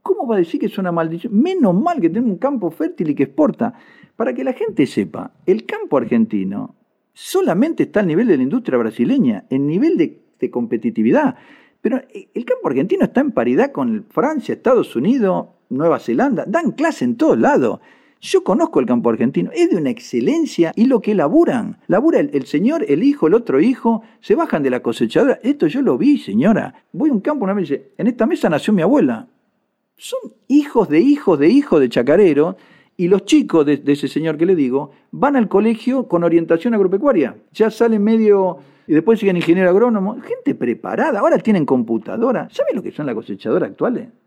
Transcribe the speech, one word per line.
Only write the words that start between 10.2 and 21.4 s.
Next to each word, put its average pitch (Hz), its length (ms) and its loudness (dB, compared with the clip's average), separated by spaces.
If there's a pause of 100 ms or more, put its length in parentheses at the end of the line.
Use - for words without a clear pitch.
de 127 120 -6
competitividad. 120 880 0 (440)
Pero, - 220 -2 (100)
eh, 403 220 -20
el 240 100 -6
campo 508 240 -4
argentino 185 360 0
está - 180 0
en 285 100 -2
paridad 151 400 0
con 117 380 -4
Francia, 254 420 -2
Estados 220 420 0
Unidos, 185 520 0 (240)
Nueva 143 280 0
Zelanda. 262 480 -2
Dan 285 260 -2
clase 294 340 -2
en 233 100 -2
todos 247 220 2
lados. 127 420 2 (400)
Yo 381 240 -2
conozco 233 360 0
el 120 60 0
campo 120 220 0
argentino, 117 460 -2
es 349 160 2
de 196 80 0
una 143 100 -2
excelencia 170 880 -2
y 214 80 2
lo 254 160 2
que 214 140 -2
laburan. 160 720 0